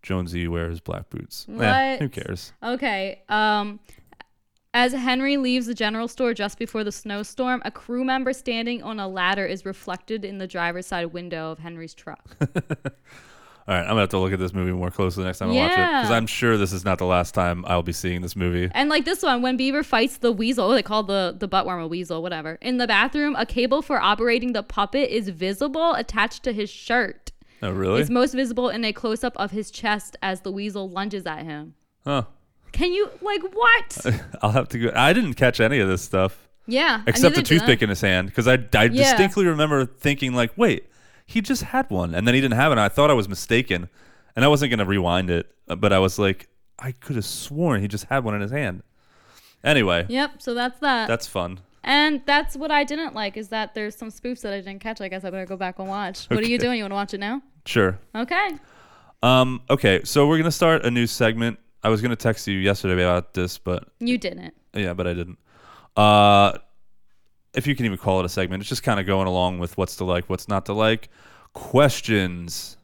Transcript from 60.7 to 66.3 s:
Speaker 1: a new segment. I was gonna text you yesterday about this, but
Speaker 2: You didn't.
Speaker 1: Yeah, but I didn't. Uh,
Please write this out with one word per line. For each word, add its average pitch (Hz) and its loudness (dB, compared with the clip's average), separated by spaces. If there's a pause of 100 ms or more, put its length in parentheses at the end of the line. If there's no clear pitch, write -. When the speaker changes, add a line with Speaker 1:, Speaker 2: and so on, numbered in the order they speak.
Speaker 1:
a 120 2
new 120 2
segment. 113 0 (260)
I 110 4
was 110 2
gonna 120 -2
text - -2
you 98 -2
yesterday 98 2 (100)
about 90 0
this, 90 -4
but - -6 (140)
Speaker 2:
You 240 0
didn't. 175 -10 (200)
Speaker 1:
Yeah, - -2
but 90 -2
I 87 -2
didn't. 87 -8 (580)
Uh, 104 8 (960)